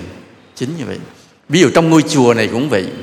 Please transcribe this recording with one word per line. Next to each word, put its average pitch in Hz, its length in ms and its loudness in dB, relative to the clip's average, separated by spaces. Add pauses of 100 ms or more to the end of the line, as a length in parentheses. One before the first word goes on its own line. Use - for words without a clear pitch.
(540)
Chính 131 240 -8
như 131 80 -10
vậy. 95 120 -10 (500)
Ví 147 120 2
dụ 135 140 6
trong 165 160 2
ngôi 160 120 6
chùa 131 320 2
này 113 180 0
cũng 131 160 -4
vậy. 101 180 -2 (160)